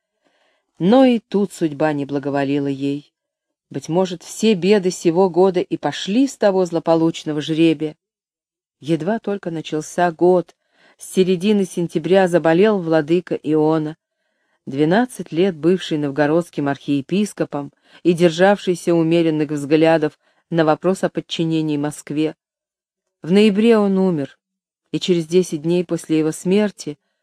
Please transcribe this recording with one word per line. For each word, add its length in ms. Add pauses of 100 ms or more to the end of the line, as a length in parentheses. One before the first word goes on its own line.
(800)
но 240
и 160
тут 320
судьба 400
не 140
благоволила 600
ей. 480 (560)
Быть 180
может, 360
все 300
беды 360
сего 400
года 300
и 160
пошли 500
с 100
того 300
злополучного 760
жребия. 560 (840)
Едва 400
только 320
начался 580
год — 460 (400)
с 160
середины 520
сентября 640
заболел 500
владыка 560
Иона, 640 (680)
двенадцать 680
лет 240
бывший 420
новгородским 720
архиепископом 1040 (300)
и 100
державшийся 800
умеренных 560
взглядов 680 (320)
на 140
вопрос 380
о 60
подчинении 680
Москве. 600 (840)
В 100
ноябре 440
он 220
умер, 400 (540)
и 80
через 260
десять 360
дней 220
после 360
его 100
смерти 680 (240)